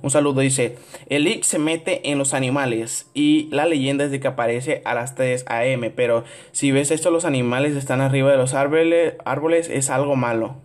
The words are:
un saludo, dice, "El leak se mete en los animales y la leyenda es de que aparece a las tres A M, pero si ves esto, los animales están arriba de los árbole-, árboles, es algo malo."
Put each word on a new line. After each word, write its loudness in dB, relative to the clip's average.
un -2
saludo, 2
dice, 0
"El 0
leak 0
se 0
mete -2
en -2
los -2
animales -2
y 2
la 2
leyenda 0
es -4
de -4
que -2
aparece -2
a -2
las -4
tres -2
A 0
M, 0
pero 0
si 0
ves 2
esto, 0
los 0
animales 0
están -2
arriba 4
de 6
los 0
árbole-, 2
árboles, 0
es -2
algo 0
malo." -2